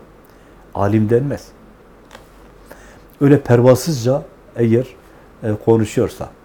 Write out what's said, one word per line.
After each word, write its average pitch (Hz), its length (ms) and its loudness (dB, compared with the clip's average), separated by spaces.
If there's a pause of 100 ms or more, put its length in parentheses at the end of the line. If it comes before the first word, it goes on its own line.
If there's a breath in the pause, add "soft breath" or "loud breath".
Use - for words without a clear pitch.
(760 loud breath)
Alim 104 340 0
denmez. 123 380 -4 (1700 loud breath)
Öyle 139 200 4
pervasızca 127 840 2 (320)
eğer, 120 320 0 (560 loud breath)
e, 110 100 -4 (120)
konuşuyorsa, 113 640 -2 (160)